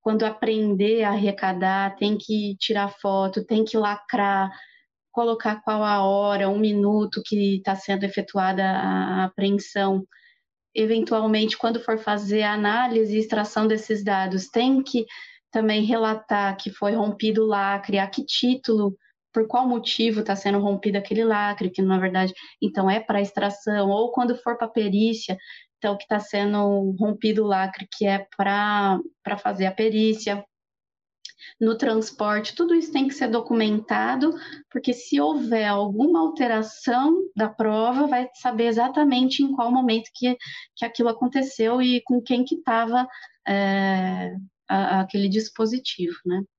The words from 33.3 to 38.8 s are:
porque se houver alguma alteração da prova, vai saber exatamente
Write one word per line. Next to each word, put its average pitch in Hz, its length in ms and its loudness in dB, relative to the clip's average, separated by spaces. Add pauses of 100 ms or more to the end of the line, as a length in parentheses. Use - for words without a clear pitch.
porque - 240 -2
se - 260 -2
houver 233 480 0
alguma 208 520 2
alteração 262 960 0 (200)
da 214 140 0
prova, 226 560 0
vai 254 300 0
saber 233 300 -2
exatamente 254 760 2